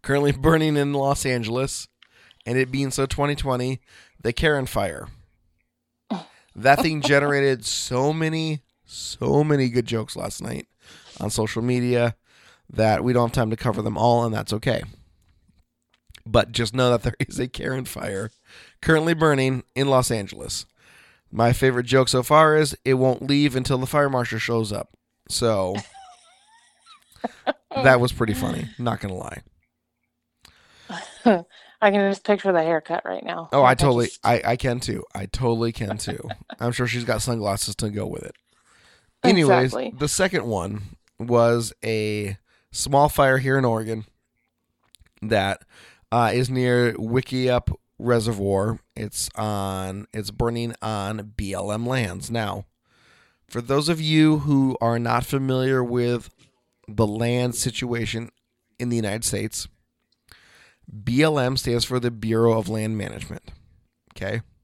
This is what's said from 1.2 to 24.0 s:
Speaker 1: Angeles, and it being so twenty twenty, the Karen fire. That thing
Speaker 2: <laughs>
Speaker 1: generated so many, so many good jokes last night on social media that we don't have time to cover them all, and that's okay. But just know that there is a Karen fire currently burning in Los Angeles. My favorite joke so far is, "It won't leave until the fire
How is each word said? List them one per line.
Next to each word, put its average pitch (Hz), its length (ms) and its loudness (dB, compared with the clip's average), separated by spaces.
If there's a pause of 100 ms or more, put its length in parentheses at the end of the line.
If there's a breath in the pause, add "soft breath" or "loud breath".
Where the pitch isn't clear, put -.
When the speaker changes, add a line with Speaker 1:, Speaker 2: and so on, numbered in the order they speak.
Speaker 1:
Angeles, 123 640 -4 (560 soft breath)
and 123 140 0
it 131 120 0
being 135 200 -2
so 135 160 -2
twenty 143 280 -2
twenty, 127 460 -4 (420 soft breath)
the 117 120 -2
Karen 147 320 0
fire. 92 420 -4 (1500 loud breath)
That 131 260 6
thing 156 200 0
Speaker 2:
<laughs> - 0 -
Speaker 1:
generated 139 640 2
so 135 480 -2
many, 160 480 -2 (240)
so - 580 -2
many 143 280 2
good 117 160 0
jokes 113 300 -6
last - 260 -10
night 113 260 -10 (500 loud breath)
on 107 120 -4
social 110 320 -2
media 120 520 2 (540 soft breath)
that 107 340 2
we 123 120 2
don't 120 140 4
have 117 40 -4
time 117 160 0
to 113 80 -2
cover 110 240 -2
them 107 160 -2
all, 120 300 4
and 110 80 -2
that's 107 180 -4
okay. 113 300 -2 (1400)
But 113 260 2
just 113 220 -2
know 127 160 4
that 120 140 2
there 120 120 -2 (100)
is - 140 -10
a 127 80 -2
Karen 131 380 -6
fire 101 440 -8 (520 soft breath)
currently 160 320 4
burning 135 480 4 (120)
in 139 140 0
Los 131 220 4
Angeles. - 560 -6 (640 soft breath)
My 117 220 4
favorite 127 340 2
joke 127 220 4
so 127 140 2
far 151 340 6
is, 147 280 0
"It 135 100 2
won't 131 320 0
leave 143 300 2
until 131 220 0
the 127 100 -4
fire 143 200 2